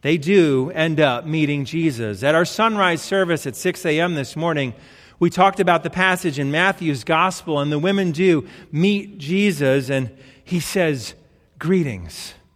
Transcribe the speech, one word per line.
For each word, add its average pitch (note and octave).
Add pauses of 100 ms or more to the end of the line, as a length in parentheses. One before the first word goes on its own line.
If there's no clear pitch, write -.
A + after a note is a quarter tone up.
They D#3
do D3
end D#3+
up C3
meeting D3
Jesus. A#2
At D3
our E3+
sunrise G3+
service F3
at B2+
six -
A D#3
M F3
this C#3
morning, D3+ (460)
we F3
talked F#3+
about F3
the E3+
passage F3+
in C#3
Matthew's D#3+
gospel, E3
and D3
the D3+
women F#3+
do D#3+ (240)
meet G3
Jesus, C#3+
and C3 (340)
he F3
says, D3+ (440)
"Greetings." C#3+ (220)